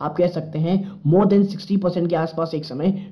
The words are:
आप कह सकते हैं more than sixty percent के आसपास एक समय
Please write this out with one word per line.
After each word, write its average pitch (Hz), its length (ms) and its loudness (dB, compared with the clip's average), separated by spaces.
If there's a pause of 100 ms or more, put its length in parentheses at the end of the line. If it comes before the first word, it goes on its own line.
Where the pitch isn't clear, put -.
आप 151 140 -6
कह 175 120 2
सकते 156 320 -6
हैं 170 180 2 (300)
more 180 180 6
than 202 220 6
sixty - 300 -4
percent 175 320 0
के 165 60 0
आसपास 165 380 -2
एक 151 120 -6
समय 151 260 -2 (200)